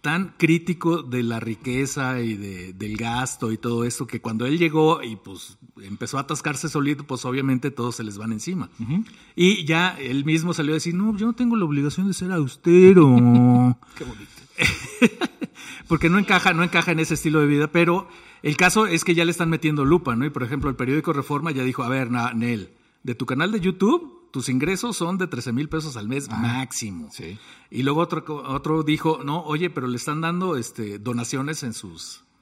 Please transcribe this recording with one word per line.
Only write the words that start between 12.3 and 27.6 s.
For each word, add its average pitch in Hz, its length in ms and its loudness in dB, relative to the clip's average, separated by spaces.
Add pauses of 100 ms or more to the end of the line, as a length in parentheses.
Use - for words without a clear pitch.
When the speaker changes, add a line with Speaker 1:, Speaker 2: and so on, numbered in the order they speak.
Speaker 1:
austero". 175 760 8
Speaker 2:
<laughs> 123 880 6
Qué - 80 -12
bonito. - 260 -16 (260)
Speaker 1:
<laughs> - 380 -2 (960)
Porque 165 200 2
no 180 100 4
encaja, 190 360 2
no 165 80 2
encaja 170 300 2
en 160 80 0
ese 160 140 0
estilo 156 260 2
de 147 60 4
vida, 147 240 2
pero 175 380 2 (340)
el 147 140 -2
caso 208 300 4
es 165 180 -2
que 175 100 2
ya 170 100 4
le 170 60 2
están 170 200 -2
metiendo 156 340 0
lupa, 143 320 2
¿no? 123 80 0
Y, 151 60 -2
por 135 120 -6
ejemplo, 135 280 -4
el 123 60 -6
periódico 143 360 -2
Reforma 143 380 -4
ya 131 120 -4
dijo, 131 200 -2
"A 117 60 -4
ver, 127 220 -2
na-, 123 220 -2
Nel, 113 380 -4 (320)
de 123 120 -6
tu 123 120 -6
canal 147 260 -2
de 220 80 -2
YouTube, 202 520 0 (200)
tus 131 160 -8
ingresos 180 480 -2
son 180 220 -4
de 180 80 -2
trece 120 260 -8
mil 143 160 -4
pesos 151 280 -8
al 104 120 -10
mes 139 200 -6
Speaker 2:
Ajá. 113 120 -6
Speaker 1:
máximo". 117 720 -6
Speaker 2:
Sí. 92 260 -14 (320)